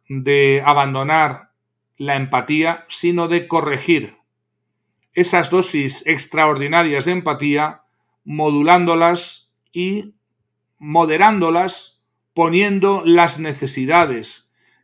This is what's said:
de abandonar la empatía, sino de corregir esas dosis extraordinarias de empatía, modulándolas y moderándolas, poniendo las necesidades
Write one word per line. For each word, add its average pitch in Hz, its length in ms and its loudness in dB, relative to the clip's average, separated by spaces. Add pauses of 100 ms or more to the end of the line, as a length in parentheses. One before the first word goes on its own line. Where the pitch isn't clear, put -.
de 139 580 2
abandonar 143 840 0 (460)
la 139 180 -4
empatía, 139 720 -2
sino 175 400 -2
de 170 200 -2
corregir 147 720 -2 (960)
esas 175 360 0
dosis 160 580 -2
extraordinarias 151 1000 -2
de 175 60 0
empatía, 147 680 -4 (420)
modulándolas 165 1300 0 (200)
y 202 420 -6 (640)
moderándolas, 170 1200 0 (300)
poniendo 190 720 2
las 170 340 4
necesidades 139 1120 -4 (320)